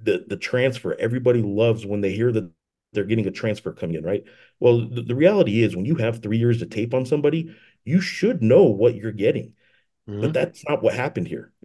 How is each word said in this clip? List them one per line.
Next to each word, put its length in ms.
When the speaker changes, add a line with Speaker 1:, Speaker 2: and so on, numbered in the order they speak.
Speaker 1:
the, 260
the 80
transfer, 640
everybody 440
loves 420
when 160
they 100
hear 200
that 180
they're 120
getting 240
a 40
transfer 400
coming 260
in, 60
right? 200
Well, 300
the, 140
the 120
reality 460
is 140
when 100
you 120
have 260
three 160
years 240
of 80
tape 240
on 100
somebody, 500
you 160
should 400
know 220
what 320
you're 160
getting. 420
Speaker 2:
Mm-hmm. 120
Speaker 1:
But 120
that's 340
not 140
what 140
happened 320
here. 260